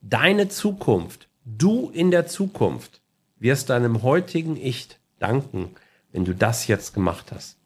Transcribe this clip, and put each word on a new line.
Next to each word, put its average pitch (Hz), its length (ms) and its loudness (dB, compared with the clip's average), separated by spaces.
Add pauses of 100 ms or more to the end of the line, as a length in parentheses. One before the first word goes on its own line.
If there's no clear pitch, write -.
Deine 165 460 2
Zukunft, 143 800 -2 (180)
du 175 460 0
in 175 180 2
der 175 160 4
Zukunft, 170 760 -4 (360)
wirst 131 320 0
deinem 120 320 2
heutigen 160 560 0
Ich - 400 -8 (220)
danken, 104 560 -2 (360)
wenn 90 140 -2
du 90 80 -2
das 104 320 2
jetzt - 300 -2
gemacht 90 360 -2
hast. - 340 -18